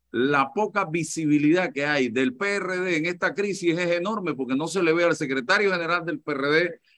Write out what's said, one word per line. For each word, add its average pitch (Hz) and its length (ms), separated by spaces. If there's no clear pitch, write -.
la 135 420
poca 202 320
visibilidad 156 880
que 143 140
hay 139 240
del 127 240
P 202 220
R 185 240
D 180 180
en 156 80
esta 175 280
crisis 175 440
es 175 140
enorme, 180 420
porque 127 200
no 156 140
se 180 140
le 160 100
ve 170 120
al 170 120
secretario 160 560
general 170 320
del 165 160
P 151 120
R 135 160
D, 170 320